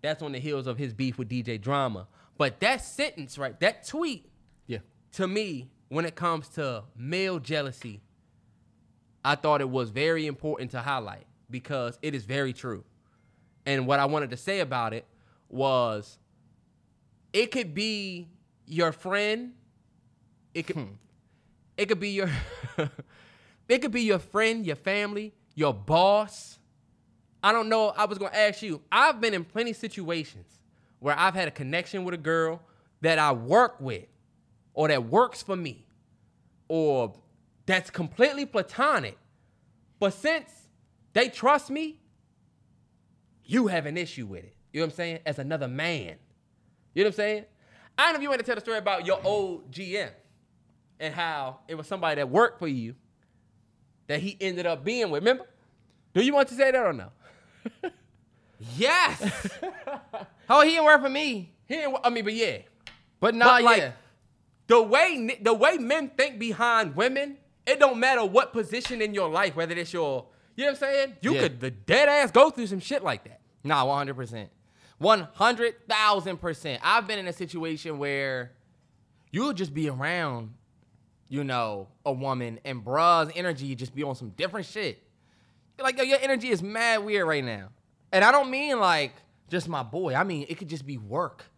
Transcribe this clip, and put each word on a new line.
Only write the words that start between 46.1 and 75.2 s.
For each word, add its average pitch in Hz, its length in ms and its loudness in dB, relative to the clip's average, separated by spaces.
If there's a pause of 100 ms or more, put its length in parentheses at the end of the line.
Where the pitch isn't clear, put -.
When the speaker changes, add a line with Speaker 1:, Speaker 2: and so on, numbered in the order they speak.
Speaker 1:
You 185 100 2
know 214 40 2
what 196 60 -4
I'm - 20 -10
saying? 214 280 -4 (540)
I 269 60 4
don't 330 100 4
know - 40 -4
if 277 40 -6
you 285 80 -4
wanna 247 120 -2
tell 233 120 -4
the 214 80 -8
story 226 160 -4
about 190 280 -2
your 185 180 0
old 185 460 -2
G 180 280 -8
M 147 120 -6 (880)
and 156 160 -6
how 151 440 -6 (100)
it 165 60 -10
was 156 120 -12
somebody 170 300 -2
that 143 140 -2
worked 226 280 2
for 170 100 -4
you 120 260 -6 (1120)
that 147 140 -2
he 196 200 -6
ended 180 260 -4
up 160 180 -2
being 220 260 -2
with. 147 120 -2
Remember? 254 220 2 (680)
Do 185 80 4
you 269 120 4
want 269 140 6
to 254 60 -14
say 269 160 4
that 254 160 2
or 170 80 2
no? 98 160 -10 (720)
<laughs> 359 80 -6 (880)
Speaker 2:
Yes. 254 760 0
<laughs> 359 140 -10 (800)
Oh, 277 140 8
he 311 120 8
didn't 330 120 4
work 302 160 10
for 269 80 -2
me. 262 460 -4 (120)
Speaker 1:
He 262 100 -6
didn't 294 160 -2
wo-, - 120 -4
I 240 60 4
mean, 233 140 -4
but 214 100 -2
yeah. 202 240 -2 (600)
Speaker 2:
But 226 160 2
not 233 120 8
Speaker 1:
But, 247 160 10
like, 233 160 8
Speaker 2:
yeah. 135 140 0 (760)
Speaker 1:
the 233 160 8
way 294 340 4
ni-, 240 240 -4
the 226 140 4
way 277 240 6
men 269 320 -2
think 262 280 -2
behind 220 580 0
women, 269 420 -2 (280)
it 277 140 2
don't 262 180 6
matter 254 240 4
what 208 300 4
position 233 480 -4
in 214 140 -4
your 185 160 0
life, 170 260 0
whether 165 180 -4
it's 170 200 -6
your, 143 320 -2 (300)
you 254 100 -4
know 285 60 0
what 269 40 -6
I'm - 40 -16
saying? 269 420 -2
You 165 120 0
Speaker 2:
Yeah. 131 60 2
Speaker 1:
could 127 200 0
the 131 100 -4
dead 214 400 4
ass 285 200 4
go 269 200 10
through 233 160 -6
some 190 140 -6
shit 269 220 -4
like 135 220 -4
that. - 160 -20 (240)
Speaker 2:
Nah, 139 220 2
one 139 100 2
hundred 139 200 -4
percent. 113 340 -12 (480)
One 185 340 4